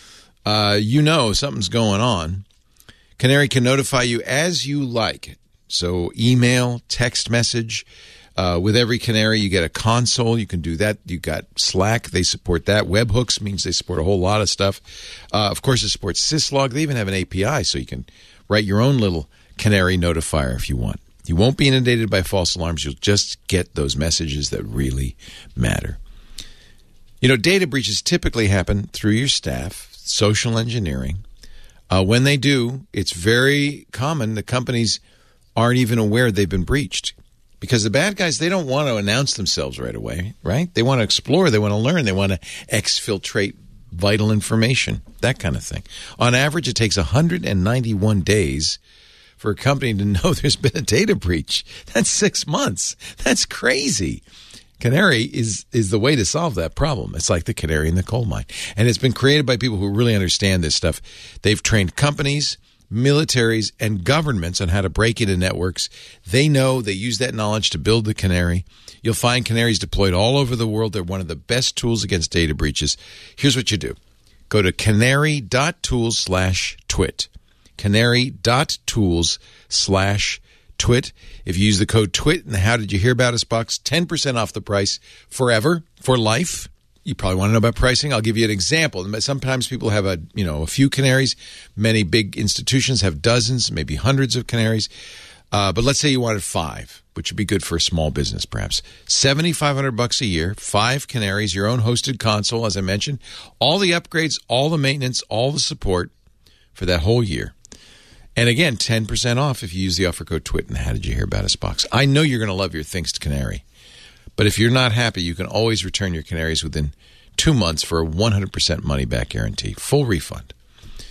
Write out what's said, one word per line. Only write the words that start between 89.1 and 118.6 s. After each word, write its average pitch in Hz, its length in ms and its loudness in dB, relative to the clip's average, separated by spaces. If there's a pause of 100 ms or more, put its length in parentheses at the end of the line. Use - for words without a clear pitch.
Sometimes 131 460 -2
people 120 220 -4
have 104 160 2
a, 92 140 0 (140)
you 104 120 -2
know, 76 160 -4
a 78 60 -4
few 139 220 4
canaries. 131 460 2 (400)
Many 110 280 2
big 98 340 0
institutions 123 640 0
have 80 200 -2
dozens, 117 500 0
maybe 73 240 -4
hundreds 131 400 0
of 123 120 -4
canaries. 113 420 0 (640)
Uh, 98 220 2
but 87 100 -2
let's 139 160 2
say 151 100 2
you 127 120 2
wanted 110 220 -2
five, - 580 -6 (120)
which - 180 -8
would 82 60 -10
be 104 80 -2
good 98 180 0
for 85 140 -4
a - 40 0
small 78 300 0
business, 57 340 -4
perhaps. - 360 -6 (260)
Seventy-five 147 680 0
hundred 135 200 -2
bucks 120 260 -2
a 127 40 -2
year, 87 300 0
five 120 520 -2
canaries, 101 480 -2
your 98 120 0
own 120 120 2
hosted 120 400 0
console, 113 460 0
as 98 120 -2
I 98 40 -2
mentioned, 104 380 -2 (400)
all 156 200 4
the 185 120 2
upgrades, 165 560 -2
all 135 220 2
the 165 80 0
maintenance, 135 520 0
all 120 220 0
the 151 80 -4
support - 520 -2 (640)
for 95 120 -6
that 87 160 4
whole 113 220 4
year. 67 300 -4 (840)
And 120 120 4
again, 120 300 2
ten 113 280 0
percent 117 320 0
off 139 260 0
if 85 100 -8
you 95 80 -2
use 92 160 0
the 95 80 2
offer 82 180 -2
code 78 220 -4
twit - 220 -2
in - 60 -10
the 57 60 -2
How 60 140 -2
Did 55 120 -4
You 55 100 -2
Hear 52 100 0
About 50 180 -2
Us - 140 0
box. - 340 -4
I 135 140 4
know 139 160 4
you're 131 180 2
gonna 107 140 -2
love 92 220 -2
your 76 80 -6
Things 80 280 -6
Canary, 67 540 -4 (720)
but 104 100 4
if - 100 0
you're 113 140 4
not 127 220 4
happy, 113 280 0
you 85 140 -4
can 92 120 -6
always 110 360 0
return 92 300 -4
your 78 100 -6
canaries 80 400 -4
within 73 300 -2 (420)
two 160 180 4
months 85 300 0
for 82 160 -2
a 82 60 0
one 92 260 0
hundred 98 220 0
percent - 320 -2